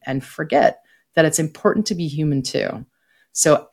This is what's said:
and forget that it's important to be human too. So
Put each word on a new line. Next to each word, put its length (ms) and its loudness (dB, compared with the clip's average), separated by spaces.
and 180 -6
forget 600 0
that 100 4
it's 140 0
important 480 -2
to 80 -4
be 120 -4
human 340 -2
too. 440 -6
So 400 2